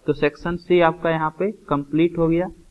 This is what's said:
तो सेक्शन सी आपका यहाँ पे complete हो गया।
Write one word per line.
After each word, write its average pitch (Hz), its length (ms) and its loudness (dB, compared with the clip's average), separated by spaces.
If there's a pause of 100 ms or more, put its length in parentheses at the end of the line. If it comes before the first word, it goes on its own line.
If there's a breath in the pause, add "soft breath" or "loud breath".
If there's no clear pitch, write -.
तो 151 60 -2
सेक्शन 151 460 -4
सी 180 240 2
आपका 165 280 2
यहाँ 160 280 -2
पे 196 120 -2 (180)
complete 151 500 0
हो 165 100 2
गया। 170 220 0 (200)